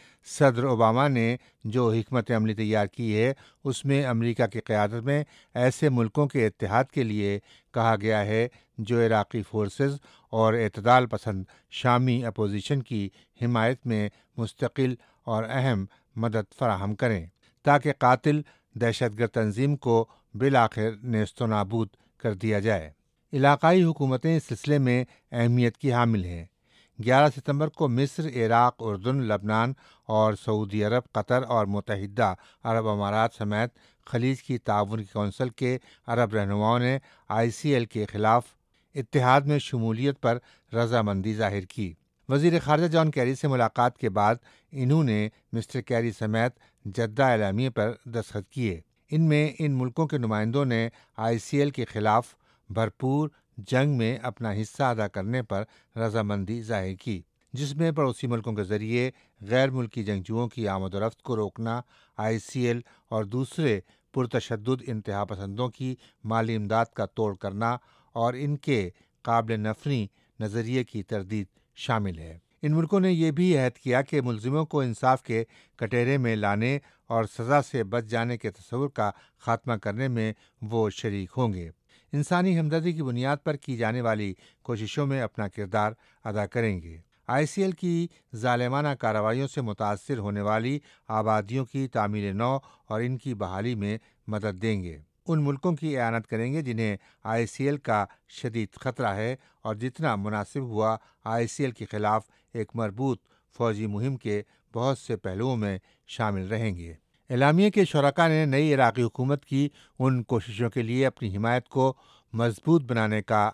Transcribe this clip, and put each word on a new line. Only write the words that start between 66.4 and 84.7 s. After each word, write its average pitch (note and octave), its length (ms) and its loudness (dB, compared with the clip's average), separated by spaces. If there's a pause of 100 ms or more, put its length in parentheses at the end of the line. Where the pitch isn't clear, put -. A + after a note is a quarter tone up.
امداد A2 280 0
کا - 220 -4
توڑ G#2 300 -4
کرنا G#2+ 400 -4 (360)
اور A#2+ 220 0
ان C#3+ 220 -4
کے A2+ 340 0 (320)
قابل A2+ 380 0
نفریں A2 460 -2 (340)
نظریے A#2 440 -2
کی G#2+ 180 -8
تردید G2+ 440 -6 (280)
شامل G2+ 440 -2
ہے۔ D#2+ 200 -16 (240)
ان D3+ 100 0
ملکوں E3 280 4
نے F#3 120 4
یہ E3 180 4
بھی E3+ 260 4
عہد B2+ 220 0
کیا B2+ 240 2
کہ C#3+ 180 0
ملزموں B2 460 -2
کو D3+ 140 -2
انصاف B2+ 420 2
کے A2+ 220 -2 (320)
کٹہرے A#2+ 420 0
میں A#2 180 0
لانے G#2+ 420 0 (280)
اور A2+ 180 0
سزا C3 380 0
سے A#2+ 220 -4
بچ A#2 200 -2
جانے A#2 320 -2
کے A2 140 -8
تصور C3+ 380 -6
کا G#2+ 220 -2 (280)
خاتمہ A#2 360 -2
کرنے A2 340 -4
میں A2 240 -2 (300)
وہ A2 280 0
شریک G2+ 460 -6
ہوں A#2+ 160 0
گے۔ F2 180 -8 (420)
انسانی F3 480 2
ہمدردی D#3+ 320 0
کی D#3 100 -6
بنیاد C3 420 -2
پر D3 120 -2
کی C3 200 -8
جانے A#2 240 -2
والی G#2+ 340 -2 (280)
کوششوں A#2 440 -4